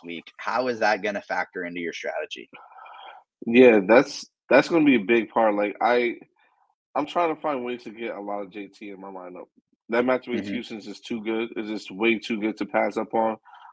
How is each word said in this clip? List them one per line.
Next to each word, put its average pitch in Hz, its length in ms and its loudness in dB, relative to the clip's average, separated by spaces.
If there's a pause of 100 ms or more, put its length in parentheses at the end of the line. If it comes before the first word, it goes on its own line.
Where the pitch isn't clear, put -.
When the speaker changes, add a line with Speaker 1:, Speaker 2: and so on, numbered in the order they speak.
Speaker 1:
week. 85 180 -12 (140)
How 120 320 -4
is 117 120 -4
that 107 220 2
gonna 101 200 -4
factor 92 420 -6
into 87 160 -8
your 82 120 -6
strategy? 73 560 -10 (960)
Speaker 2:
Yeah, 117 440 8
that's, 123 420 4 (180)
that's 135 200 6
gonna 165 160 4
be 143 100 6
a 117 60 4
big 107 300 2
part. 110 260 2
Like, 104 240 -2
I, 120 340 2 (800)
I'm 143 120 -4
trying 170 280 0
to 151 60 -16
find 139 240 -4
ways 123 200 -8
to 120 60 -14
get 110 240 -10
a 98 60 -10
lot 101 220 -8
of 95 80 -14
J 101 180 -14
T 101 220 -18
in 95 100 -16
my 98 80 -16
lineup. 90 380 -16 (420)
That 120 160 0
matchup 127 240 -2
with 117 160 -4
Speaker 1:
Mm-hmm. 101 80 -8
Speaker 2:
Houston's 110 320 -10
just 101 200 -16
too 113 200 -8
good. 110 320 -4
It's 110 120 -8
just 107 220 -10
way 107 300 0
too 113 200 -6
good 107 180 -2
to 104 80 -4
pass 110 300 -2
up 110 180 -6
on. 113 220 0 (360)